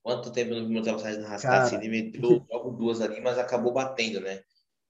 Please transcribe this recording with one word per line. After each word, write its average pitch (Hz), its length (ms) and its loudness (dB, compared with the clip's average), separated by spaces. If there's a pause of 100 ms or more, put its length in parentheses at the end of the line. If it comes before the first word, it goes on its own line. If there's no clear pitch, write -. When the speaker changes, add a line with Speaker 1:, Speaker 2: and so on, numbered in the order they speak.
Speaker 1:
Quanto 123 300 -4
tempo 117 200 0
eu 117 80 -4
não 113 80 -4
vi 113 60 0
uma 113 60 0
ultrapassagem 107 400 -2
na 107 80 -10
rascasse? 127 460 4
Speaker 2:
Cara. - 0 -
Speaker 1:
Ele 107 140 -4
meteu 117 640 4
logo 123 200 -6
duas 113 300 -2
ali, 110 200 -4
mas 123 180 0
acabou 120 340 2
batendo, 117 480 -2
né? 95 200 -6 (500)